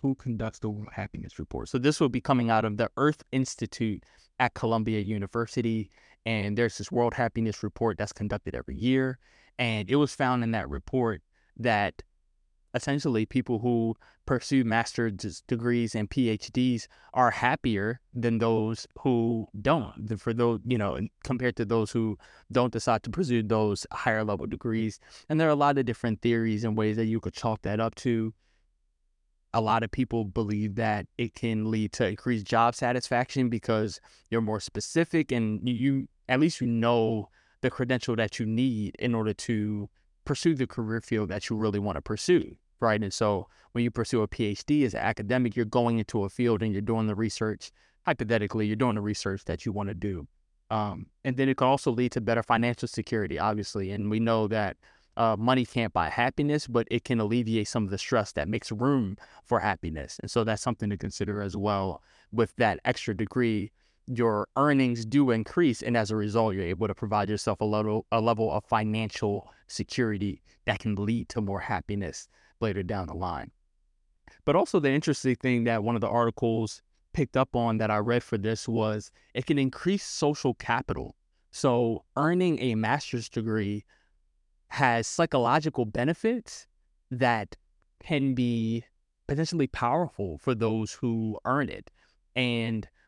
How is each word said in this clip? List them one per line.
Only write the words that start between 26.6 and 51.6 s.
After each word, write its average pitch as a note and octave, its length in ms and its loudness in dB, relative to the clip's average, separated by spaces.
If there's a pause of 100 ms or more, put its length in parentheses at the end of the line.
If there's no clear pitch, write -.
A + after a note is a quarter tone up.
and G#2+ 140 0
ways G#2+ 180 2
that A2+ 120 0
you A2 120 0
could - 140 -6
chalk A2 300 -2
that G#2+ 180 -2
up A2+ 140 -2
to. A2+ 380 0 (1200)
A A2+ 60 2
lot A2+ 240 2
of - 80 -4
people A#2 320 -2
believe G#2 520 -2
that G#2+ 320 0 (100)
it A#2 180 -4
can A2 340 -2
lead A2 240 0
to A2+ 140 0
increased G#2 380 -2
job A#2 280 4
satisfaction B2 760 0
because G#2+ 500 0 (300)
you're A#2 100 2
more G#2+ 220 -2
specific D#3+ 720 -2
and A2 340 0
you, B2 80 0
you, C3+ 320 0 (220)
at B2+ 100 4
least - 220 2
you C3 60 0
know A2+ 600 2 (320)
the C3 100 2
credential B2 460 0
that A2 240 0
you A#2 60 0
need A2 520 0
in B2 160 -2
order A2 200 0
to G#2 560 -2 (340)
pursue D#3 320 2
the B2+ 120 0
career A2+ 340 -4
field G#2+ 280 0
that - 200 -6
you A2 80 -2
really G#2+ 220 0
want G2 180 -2
to - 40 -8
pursue, - 540 2 (240)
right? A2 240 2
And G2 80 -4
so G#2 380 0 (240)
when A#2+ 100 0
you A#2 80 0
pursue A#2 300 0
a G#2+ 60 2
P - 180 -2
H G#2 200 -4
D D3 200 4
as G#2+ 80 0
an - 80 -4
academic, A2 540 0
you're A#2+ 100 0
going A#2 340 2
into G#2 240 -2
a G2 60 -2
field A#2 340 2
and A2 80 0
you're G2+ 100 -2
doing A2+ 260 0
the G#2 80 -2
research, A2 560 -4 (340)
hypothetically, A2 640 0
you're G#2+ 100 0
doing A#2+ 180 2
the G#2+ 60 -4
research G2+ 440 -4
that - 200 -6
you G#2+ 80 -4
want G2+ 160 -4
to E2+ 60 -6
do. F2+ 320 -6 (420)
Um, G#2 380 -4 (180)
and C3 100 -2
then C3+ 140 2
it C3 80 2
can C3 100 4